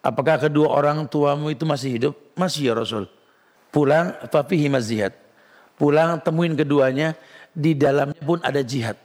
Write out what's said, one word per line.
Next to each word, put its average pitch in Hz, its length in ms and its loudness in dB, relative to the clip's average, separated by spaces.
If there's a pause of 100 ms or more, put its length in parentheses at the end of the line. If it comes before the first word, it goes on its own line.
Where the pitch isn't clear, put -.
"Apakah 139 320 2
kedua 151 320 2
orang 147 400 0
tuamu 147 400 0
itu 151 160 -6
masih 135 320 -2
hidup?" 143 160 0 (240)
"Masih 151 320 0
ya 113 80 0
Rasul." 110 320 -6 (640)
"Pulang, 151 400 2 (160)
fa 151 160 2
fihi 147 240 0
mazihad." 110 480 -2 (560)
Pulang 156 480 2
temuin 165 320 0
keduanya, 143 640 0 (320)
di 156 240 0
dalamnya 143 480 0
pun 170 160 -2
ada 139 240 -4
jihad. 117 320 -6 (100)